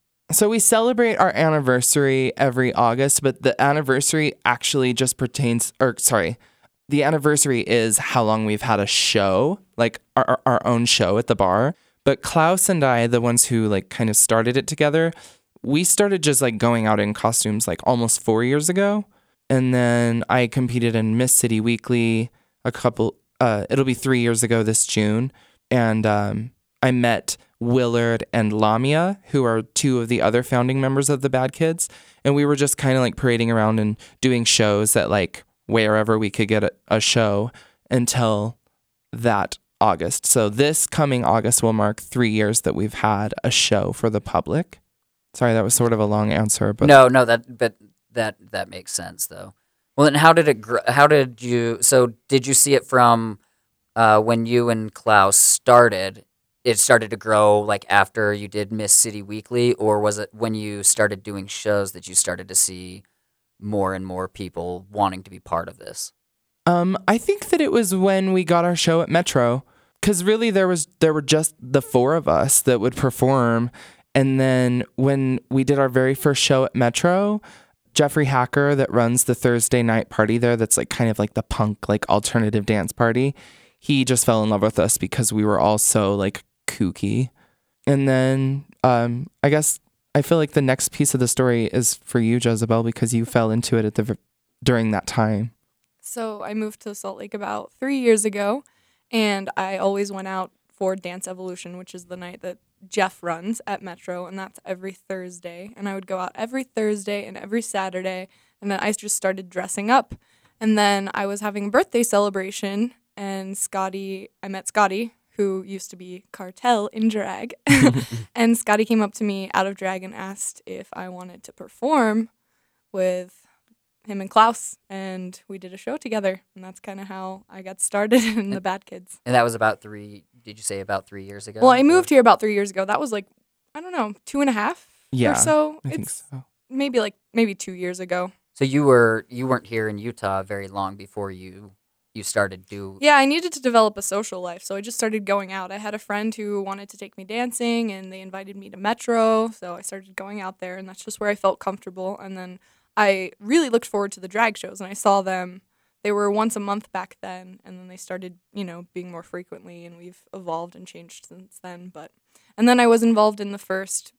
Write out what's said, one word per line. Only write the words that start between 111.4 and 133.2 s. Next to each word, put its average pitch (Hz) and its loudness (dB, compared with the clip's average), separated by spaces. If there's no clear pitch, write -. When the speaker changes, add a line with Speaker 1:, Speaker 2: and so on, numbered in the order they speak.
Speaker 3:
having 208 -6
a 208 -6
birthday 247 0
celebration, 202 -2
and 196 -10
Scotty, 190 -8
I 202 -12
met 190 -10
Scotty, 208 0
who 190 -2
used 190 -14
to 190 -20
be 180 -18
Cartel 208 -2
in 220 0
drag, 214 -6
<laughs> 262 4
Speaker 1:
<laughs> 113 -12
Speaker 3:
and 233 2
Scotty 214 0
came 220 0
up 202 -4
to 226 -8
me 196 -6
out 190 0
of 196 -8
drag 190 -8
and 190 -16
asked - -12
if 185 -16
I 185 -12
wanted 180 -18
to - -20
perform 226 -2
with 180 -6
him 202 -10
and 190 -10
Klaus, - 0
and 185 -12
we 190 -16
did 180 -20
a 190 -18
show 262 -10
together, 202 -4
and 185 -20
that's 190 -20
kinda 196 -14
how 190 -14
I 190 -20
got 185 -14
started 214 0
<laughs> 220 -2
in 202 -6
the 202 -6
Speaker 2:
And, 190 -10
Speaker 3:
Bad 190 -6
Kids. - -20
Speaker 2:
and 123 -2
that 120 4
was 117 -2
about 107 -2
three, 104 -20
did 107 -20
you 110 -20
say 98 -8
about 95 -6
three 98 -18
years 101 -18
ago? 107 -12
Speaker 3:
Well, 254 6
I 254 4
moved 349 4
Speaker 2:
Or 302 2
Speaker 3:
here 269 6
about 233 6
three 214 -2
years 202 -2
ago. 190 -4
That 208 -2
was, 262 -6
like, 202 -6